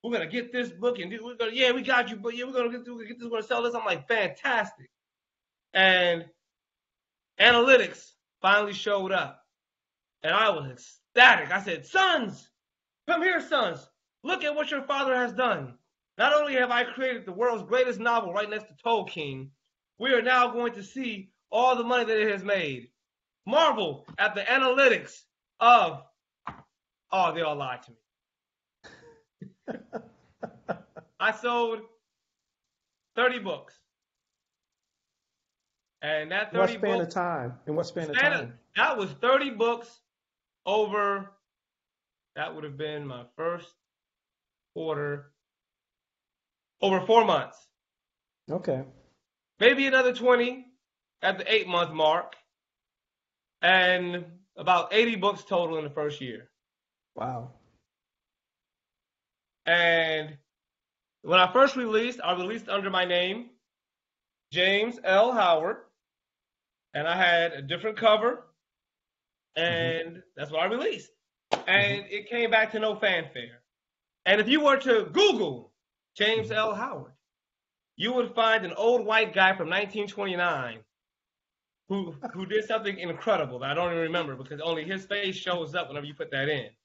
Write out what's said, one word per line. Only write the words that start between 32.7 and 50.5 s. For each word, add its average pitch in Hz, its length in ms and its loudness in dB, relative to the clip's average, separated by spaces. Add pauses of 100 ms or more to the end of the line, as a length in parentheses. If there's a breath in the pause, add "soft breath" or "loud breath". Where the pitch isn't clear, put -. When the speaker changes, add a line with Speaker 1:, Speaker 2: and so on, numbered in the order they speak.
Speaker 1:
thirty 247 220 0
books. 175 340 -10 (2250)
And 156 300 -4
that 208 220 -6
Speaker 2:
What 190 160 2
Speaker 1:
thirty - 100 -8
Speaker 2:
span 208 200 0
Speaker 1:
books 165 80 -4
Speaker 2:
of - 140 -14
time? 139 320 -4 (140)
In 151 80 -6
what 165 100 -2
span 165 240 -8
of 147 60 -6
Speaker 1:
span 277 160 2
of 269 80 -2
Speaker 2:
time? 123 200 -12 (180)
Speaker 1:
that 262 200 0
was 190 120 -6 (120)
thirty 269 280 2
books 233 400 -2 (760)
over, 202 640 0 (1080)
that 160 180 -8
would 151 80 -14
have 139 140 -14
been 151 280 -8
my 123 200 -12 (100)
first 170 320 -6 (1040)
quarter, 147 600 -6 (1500)
over 190 240 4
four 226 200 6
months. 156 320 0 (920)
Speaker 2:
Okay. 139 340 -4 (760)
Speaker 1:
Maybe 269 280 4
another 254 260 4
twenty 247 520 2 (560)